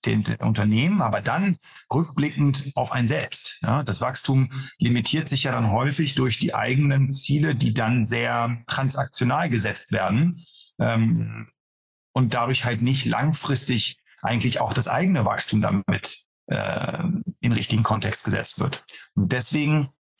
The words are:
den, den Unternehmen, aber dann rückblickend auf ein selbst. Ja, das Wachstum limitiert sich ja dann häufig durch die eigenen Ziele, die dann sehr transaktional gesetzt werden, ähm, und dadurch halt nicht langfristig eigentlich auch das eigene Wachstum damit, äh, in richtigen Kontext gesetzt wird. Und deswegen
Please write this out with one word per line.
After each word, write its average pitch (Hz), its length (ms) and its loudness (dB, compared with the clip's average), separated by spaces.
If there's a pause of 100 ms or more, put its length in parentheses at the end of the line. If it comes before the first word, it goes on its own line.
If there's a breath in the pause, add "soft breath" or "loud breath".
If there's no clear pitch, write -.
den, 107 180 2
den 110 120 -2
Unternehmen, 113 640 2
aber 104 200 0
dann 170 360 0 (340 loud breath)
rückblickend 143 840 0
auf 123 160 -2
ein 123 160 0
selbst. - 560 -2
Ja, 131 180 2
das 107 180 -4
Wachstum 131 520 0 (260 loud breath)
limitiert 120 500 0
sich - 180 0
ja 135 60 0
dann 117 200 0
häufig 139 420 0
durch 131 240 0
die - 160 -2
eigenen 135 560 2
Ziele, 147 460 0
die 117 180 0
dann 117 320 2
sehr 117 600 -2
transaktional 135 840 0
gesetzt 110 420 -2
werden, 107 480 2 (400 loud breath)
ähm, 110 720 0 (640)
und 127 220 2
dadurch 120 280 0
halt 117 200 -2
nicht 131 220 0
langfristig 127 920 0 (240 soft breath)
eigentlich 117 400 0
auch 117 120 -2
das 120 140 0
eigene 156 380 2
Wachstum 107 360 0
damit, - 580 -2 (260)
äh, - 580 -4 (360)
in 120 140 2
richtigen 113 280 0
Kontext 104 420 0
gesetzt - 360 -2
wird. - 260 -4 (300 loud breath)
Und 98 160 2
deswegen 147 580 2 (300)